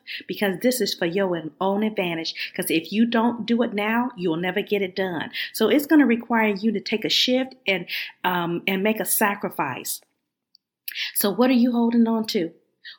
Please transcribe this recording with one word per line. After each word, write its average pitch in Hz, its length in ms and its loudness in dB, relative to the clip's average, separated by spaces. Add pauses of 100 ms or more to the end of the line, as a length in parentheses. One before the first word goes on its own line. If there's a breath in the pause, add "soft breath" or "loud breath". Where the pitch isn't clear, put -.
(280 loud breath)
because 180 320 -2
this 170 220 0
is 196 120 -2
for - 120 -4
your 170 440 -2 (100)
own 196 240 0
advantage. 175 500 -2 (220 loud breath)
'Cause 180 140 -4
if 165 220 -2
you 220 140 4
don't 233 400 0
do 233 180 2
it - 100 -4
now, 226 440 -2
you'll 175 180 0
never 185 260 -2
get 202 200 -2
it 185 140 -4
done. 185 360 -4 (220 loud breath)
So 220 160 2
it's 294 180 2
gonna 302 180 8
require 226 480 2
you 208 180 0
to 196 80 -2
take 214 260 -4
a - 40 0
shift 254 460 0 (100)
and, 185 220 0 (360 loud breath)
um, 175 440 0
and 190 160 0
make 220 160 2
a 180 60 -2
sacrifice. 196 960 -2 (1120 loud breath)
So 208 140 0
what 247 200 2
are 269 40 4
you 247 180 4
holding 233 360 4
on 226 200 0
to? 170 260 -4 (460 loud breath)